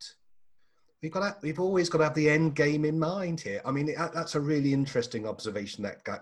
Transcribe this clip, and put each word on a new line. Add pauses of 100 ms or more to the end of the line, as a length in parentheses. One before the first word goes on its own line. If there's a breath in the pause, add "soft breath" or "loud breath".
(1000)
we've
gotta,
we've
always
gotta
have
the
end
game
in
mind
here.
I
mean,
that,
that's
a
really
interesting
observation.
That
guy,